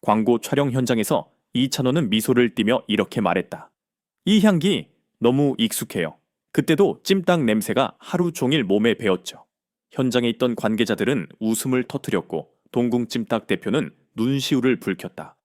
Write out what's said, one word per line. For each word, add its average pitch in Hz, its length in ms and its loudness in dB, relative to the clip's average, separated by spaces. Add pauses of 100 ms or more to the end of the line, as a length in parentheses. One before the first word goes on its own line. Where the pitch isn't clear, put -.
광고 110 380 2
촬영 143 320 0
현장에서 120 600 0 (220)
이찬원은 127 560 0
미소를 117 460 2
띠며 110 320 0
이렇게 107 340 -2
말했다. 90 480 -4 (560)
"이 196 160 4
향기 185 480 2 (300)
너무 131 400 2
익숙해요." 104 580 -4 (360)
그때도 156 500 2
찜닭 180 400 2
냄새가 110 560 0
하루 175 320 -2
종일 135 320 0
몸에 104 320 2
배었죠. - 500 -4 (440)
현장에 123 420 0
있던 120 260 -2
관계자들은 107 720 -2 (100)
웃음을 123 440 -2
터뜨렸고 - 680 -6 (200)
동궁찜닭 120 760 -2
대표는 104 480 -4 (200)
눈시울을 127 680 0
붉혔다. 92 640 -8